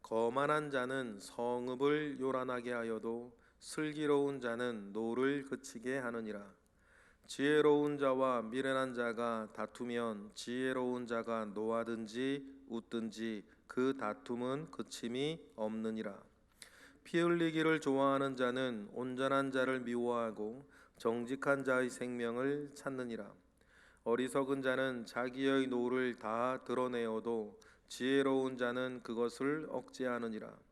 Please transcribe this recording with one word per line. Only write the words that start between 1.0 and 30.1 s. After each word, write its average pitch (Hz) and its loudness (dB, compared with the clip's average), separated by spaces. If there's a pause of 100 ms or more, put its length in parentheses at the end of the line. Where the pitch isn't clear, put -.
성읍을 127 -2
요란하게 127 -2
하여도 117 -4 (220)
슬기로운 147 0
자는 117 -2
노를 127 2
그치게 127 -6
하느니라. 110 -6 (800)
지혜로운 147 6
자와 131 2
미련한 131 0
자가 117 -2
다투면 113 -4
지혜로운 127 -2
자가 113 -2
노하든지 113 -2
웃든지 113 -4 (220)
그 131 0
다툼은 123 -4
그침이 127 -4 (120)
없느니라. 110 -4 (840)
피 170 2
흘리기를 160 4
좋아하는 135 4
자는 123 0
온전한 131 0
자를 131 2
미워하고 120 -2 (280)
정직한 135 0
자의 127 2
생명을 123 -2
찾느니라. 117 -6 (680)
어리석은 127 2
자는 127 0
자기의 135 2
노를 123 2
다 120 0
드러내어도 117 0 (260)
지혜로운 135 2
자는 123 -2
그것을 131 0
억제하느니라. 117 -4 (200)